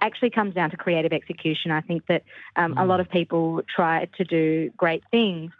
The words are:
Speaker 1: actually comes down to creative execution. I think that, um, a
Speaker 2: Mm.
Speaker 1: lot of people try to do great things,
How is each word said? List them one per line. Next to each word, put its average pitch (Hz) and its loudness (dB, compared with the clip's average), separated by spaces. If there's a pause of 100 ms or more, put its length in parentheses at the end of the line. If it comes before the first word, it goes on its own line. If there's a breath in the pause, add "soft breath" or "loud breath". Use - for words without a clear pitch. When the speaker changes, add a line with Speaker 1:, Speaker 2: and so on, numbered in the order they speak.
Speaker 1:
actually 220 0
comes 202 0
down 165 0
to 180 -10
creative 165 0
execution. 160 -4
I 156 0
think 165 -4
that, 170 0 (320 loud breath)
um, 170 0
a 131 0
Speaker 2:
Mm. 190 4
Speaker 1:
lot 185 4
of 180 -4
people 165 0 (120)
try 165 0 (100)
to 190 -2
do 160 0
great 165 0
things, 180 0